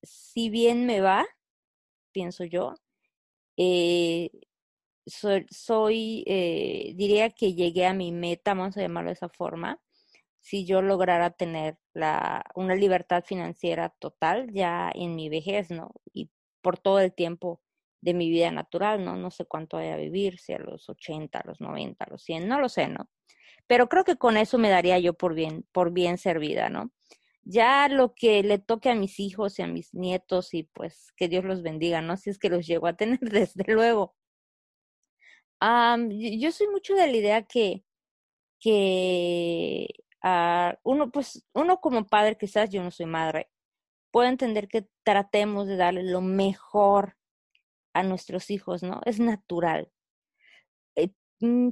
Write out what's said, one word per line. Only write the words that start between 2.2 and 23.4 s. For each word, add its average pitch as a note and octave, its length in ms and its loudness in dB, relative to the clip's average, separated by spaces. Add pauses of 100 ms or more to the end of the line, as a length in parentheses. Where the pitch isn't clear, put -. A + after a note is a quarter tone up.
yo, F3 300 -4 (840)
eh, F3 760 2 (760)
so-, G3 440 -4
soy, A3 760 -2
eh, E3+ 720 -4
diría G#3 340 2
que F#3+ 240 -2
llegué F3 320 0
a F#3 80 2
mi F3+ 180 -6
meta, F3 420 -4
vamos F#3+ 220 -4
a G#3 60 -6
llamarlo E3+ 280 -6
de F3+ 40 -8
esa F3 140 -10
forma, F3 520 -10 (600)
si G3 260 -8
yo F#3+ 160 2
lograra F3+ 480 2
tener D#3+ 480 -6 (160)
la, D#3 500 -2 (100)
una F#3 200 -2
libertad F3+ 500 2
financiera E3+ 640 -6 (100)
total G#3 520 -4
ya F3 420 -2
en E3+ 220 -6
mi D#3 120 -8
vejez, E3+ 420 -4
¿no? E3 220 -10 (220)
Y - 160 -12 (320)
por F3 160 0
todo G3 220 4
el F#3 140 2
tiempo E3+ 480 -6 (400)
de F3 120 0
mi E3+ 140 0
vida E3 220 2
natural, F#3+ 540 -4
¿no? F3+ 120 -6
No F3+ 140 -8
sé - 160 -12
cuánto D#3+ 320 -10
vaya D#3+ 160 -6
a - 20 -8
vivir, F3 420 -4
si - 140 -14
a - 60 -6
los - 320 -14
ochenta, D#3 480 -10
a - 80 -10
los - 140 -16
noventa, D3 440 -10
a - 60 -14
los - 120 -18
cien, E3+ 260 -8
no C4+ 120 0
lo B3+ 80 0
sé, C#3+ 200 -2
¿no? - 200 -12 (580)